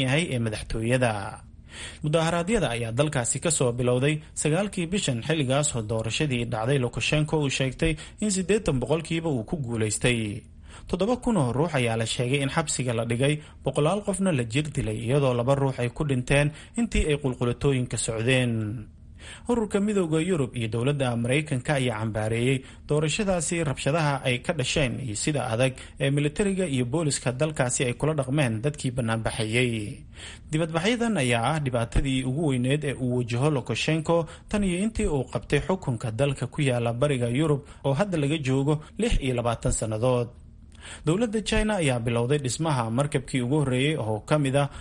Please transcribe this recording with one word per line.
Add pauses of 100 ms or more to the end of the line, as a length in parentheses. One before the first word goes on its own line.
yahay
ee
madaxtooyada. (880)
Mudaharaadyada
ayaa
dalkaasi
ka
soo
bilowday (200)
sagaalkii
bishan,
xilligaas
oo
doorashadii
dhacday
Lukashenko
uu
sheegtay (280)
in
siddeetan
boqolkiiba
uu
ku
guulaystay. (440)
Toddoba
kun
oo
ruux
ayaa
la
sheegay
in
xabsiga
la
dhigay, (280)
boqolaal
qofna
la
jir
dilay,
iyadoo
laba
ruux
ay
ku
dhinteen (260)
intii
ay
qulqulatooyinka
socdeen. (920)
Ururka
Midowga
Yurub
iyo
dowladda
Maraykanka
ayaa
cambaareeyay (260)
doorashadaasi (100)
rabshadaha (100)
ay
ka
dhasheen (100)
iyo
sida
adag (260)
ee
militariga
iyo
booliska
dalkaasi
ay
kula
dhaqmeen
dadkii
bannaanbaxayay. (760)
Dibadbaxyadan
ayaa
ah
dhibaatadii
ugu
weyneed
ee
uu
wajaho
Lukashenko (320)
tan
iyo
intii
uu
qabtay
xukunka
dalka
ku
yaala
bariga
Yurub (180)
oo
hadda
laga
joogo (240)
lix
iyo
labaatan
sannadood. (760)
Dowladda
China
ayaa
bilowday
dhismaha
markabkii
ugu
horreeyay
oo
ka
mid
ah (100)